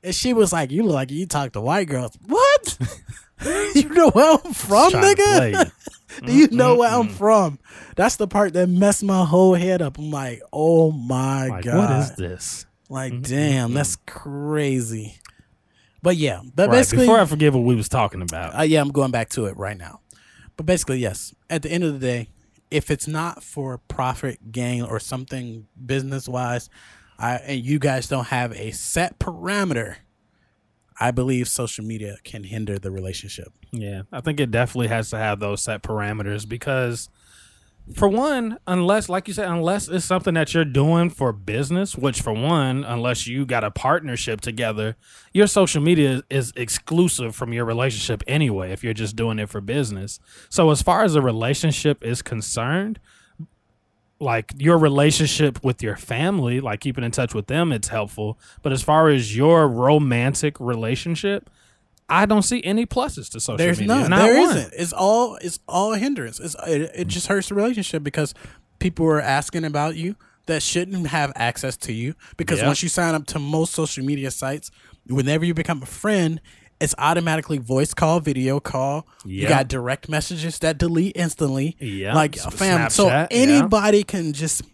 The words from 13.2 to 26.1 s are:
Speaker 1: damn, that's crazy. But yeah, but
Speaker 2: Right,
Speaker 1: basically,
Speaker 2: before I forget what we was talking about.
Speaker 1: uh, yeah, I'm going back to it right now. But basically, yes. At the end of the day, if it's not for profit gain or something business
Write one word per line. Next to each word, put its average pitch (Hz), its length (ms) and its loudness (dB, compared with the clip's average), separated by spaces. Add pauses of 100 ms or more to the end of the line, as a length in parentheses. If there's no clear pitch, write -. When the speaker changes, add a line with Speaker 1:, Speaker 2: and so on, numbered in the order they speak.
Speaker 1:
damn, 131 440 0
that's 139 240 -2 (100)
crazy. 139 1080 -6 (840)
But 180 140 2
yeah, 139 260 -2 (120)
but 190 140 4
Speaker 2:
Right, 233 80 6
Speaker 1:
basically, 254 300 6
Speaker 2:
before 226 140 8
I 190 40 6
forget 151 300 4
what 123 100 4
we 123 100 4
was 110 140 -2
talking 104 320 -2
about. 85 380 -8
Speaker 1:
uh, 151 40 2
yeah, 156 200 4
I'm 143 100 -2
going 139 180 2
back 117 200 -2
to 113 160 -4
it 95 100 -8
right 101 200 -8
now. - 240 -20 (580)
But 160 80 -6
basically, 160 320 0
yes. 107 360 -6 (140)
At 156 140 -4
the 156 100 -8
end 175 100 0
of 156 120 0
the 135 40 -10
day, 123 300 -4 (420)
if 151 200 -2
it's - 180 -4
not 160 340 -6
for 131 360 -10
profit 127 720 -6
gain 123 300 -4
or 113 180 -6
something 123 680 -12 (180)
business 135 440 -6